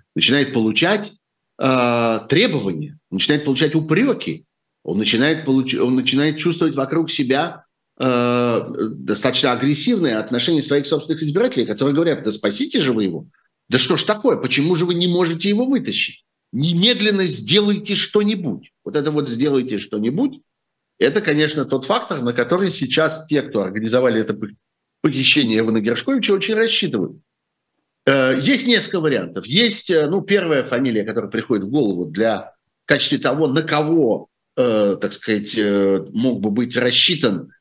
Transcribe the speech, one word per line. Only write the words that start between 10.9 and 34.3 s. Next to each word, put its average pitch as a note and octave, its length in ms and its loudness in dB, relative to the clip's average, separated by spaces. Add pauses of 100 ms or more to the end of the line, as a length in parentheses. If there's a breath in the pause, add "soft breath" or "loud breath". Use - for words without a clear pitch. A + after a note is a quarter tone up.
избирателей, D3+ 420 0
которые C3+ 280 0
говорят: D#3+ 280 0
«Да G#2+ 80 -2
спасите G3 500 -2
же C3 120 2
вы G#2+ 120 0
его! E2 220 -6 (420)
Да - 100 0
что - 180 2
ж - 80 -2
такое? G#3 320 0
Почему D3+ 400 0
же E3 100 0
вы F3 80 0
не F3 140 0
можете F3 400 0
его A3 180 0
вытащить? - 580 -2 (280)
Немедленно F#3+ 720 0
сделайте G3 720 0
что-нибудь». G#3 760 -2 (140)
Вот - 120 -10
это D3 140 0
вот D3 180 -2
«сделайте B2 500 0
что-нибудь», A#2+ 600 -2 (600)
это, D3 200 2
конечно, D3+ 440 0
тот C3+ 200 -4
фактор, G3 380 -2
на A#2+ 100 -2
который E3+ 400 0
сейчас D3+ 540 -2
те, C#3+ 160 0
кто G#2 200 -2
организовали A2+ 580 0
это G#2 140 -2
пох-, G2+ 160 -10 (520)
похищение C3 580 2
Эвана A2+ 200 2
Гершковича, G3+ 520 0
очень G3 220 0
рассчитывают. G#3+ 640 0 (880)
Э, C3 340 4
есть G3+ 260 2
несколько G3 340 2
вариантов. G2 460 -2
Есть, G3+ 440 2
э, D3+ 180 2
ну, F#3 140 0
первая E3+ 420 0
фамилия, A#2+ 400 -2
которая G#2+ 260 -6
приходит G#2+ 340 -2
в G2+ 60 -8
голову G2+ 360 0
для, G2 460 -2 (320)
в - 40 -20
качестве C#3+ 300 0
того, D3 300 0
на D3 140 0
кого, D#3 640 0 (280)